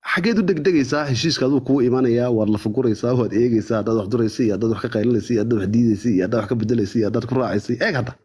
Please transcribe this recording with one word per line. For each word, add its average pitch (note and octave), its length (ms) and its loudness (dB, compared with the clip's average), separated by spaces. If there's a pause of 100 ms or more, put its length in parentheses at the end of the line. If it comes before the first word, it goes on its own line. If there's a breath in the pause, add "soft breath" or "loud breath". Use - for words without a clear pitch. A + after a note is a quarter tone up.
Xageed G3 340 0
u A3 40 2
degdegaysaa? D3+ 640 2
Heshiiska C#3 400 0
aduu C3+ 160 2
kuu C3+ 200 0
imaanayaa, B2 520 2
waad G#2+ 160 2
la G#2+ 80 2
fuguraysaa, A#2 560 0
waad A#2 200 0
eegaysaa, A2+ 440 2
haddaad A2+ 200 0
wax G2+ 120 -2
duraysa A2+ 320 -2
iyo A2 120 2
haddaad A2+ 200 0
wax G#2+ 80 -6
ka A#2 80 -4
qaylinaysa A2+ 420 0
iyo A2+ 100 2
haddaad A2+ 200 0
wax F#2+ 80 -2
diidaysa A2+ 400 2
iyo F#2 160 2
haddaad A2 160 0
wax G#2 80 -6
ka B2+ 60 0
beddelaysa G#2+ 420 -2
iyo G#2+ 100 2
haddaad A2 180 -2
ku A#2+ 100 -6
raacaysa. G#2+ 380 -2
Eeg F#3 220 -2
hadda. B2 180 -4 (120)